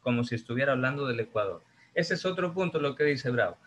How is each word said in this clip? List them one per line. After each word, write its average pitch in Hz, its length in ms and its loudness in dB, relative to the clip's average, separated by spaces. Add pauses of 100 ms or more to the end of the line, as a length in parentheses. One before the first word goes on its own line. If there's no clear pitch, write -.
como 120 220 2
si 120 120 -4
estuviera 127 360 0
hablando 135 340 0
del 120 140 -2
Ecuador. 104 420 -2 (320)
Ese 175 200 0
es 180 120 -4
otro 180 280 -2
punto, 175 260 0
lo 143 160 0
que 151 80 0
dice 131 260 2
Bravo. 113 380 2